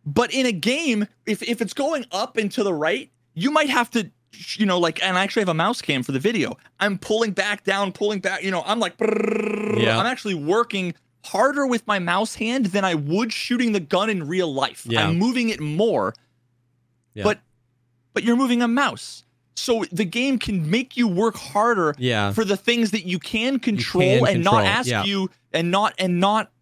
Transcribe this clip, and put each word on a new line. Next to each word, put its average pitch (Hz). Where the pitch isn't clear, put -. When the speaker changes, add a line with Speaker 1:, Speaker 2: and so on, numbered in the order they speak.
Speaker 1:
But 202
in 254
a 240
game, 220
if, 214
if 233
it's 208
going 285
up 214
and 208
to 240
the 196
right, 160
you 185
might 302
have 247
to, -
you 208
know, 180
like, 165
and 185
I 190
actually 214
have 180
a 160
mouse 190
cam 135
for 139
the 160
video. 196
I'm 196
pulling 214
back 202
down, 196
pulling 208
back, 180
you 190
know, 175
I'm 220
like, 185
brrrr. 214
Speaker 2:
Yeah. 113
Speaker 1:
I'm 196
actually 214
working 185
harder 277
with 240
my 208
mouse 180
hand 233
than 190
I 180
would 165
shooting 240
the 202
gun 185
in 170
real 175
life. -
Speaker 2:
Yeah. 113
Speaker 1:
I'm 165
moving 233
it 208
more. 151
Speaker 2:
Yeah. 104
Speaker 1:
But, 214
but 208
you're 233
moving 247
a 240
mouse. 233
So 226
the 180
game 240
can 180
make 240
you 240
work 202
harder 202
Speaker 2:
Yeah. 107
Speaker 1:
for 226
the 196
things 233
that 180
you 180
can 233
Speaker 2:
You 254
Speaker 1:
control 185
Speaker 2:
can 202
Speaker 1:
and -
not 202
Speaker 2:
control, 196
Speaker 1:
ask 226
Speaker 2:
yeah. 113
Speaker 1:
you 196
and 165
not, 202
and 180
not 208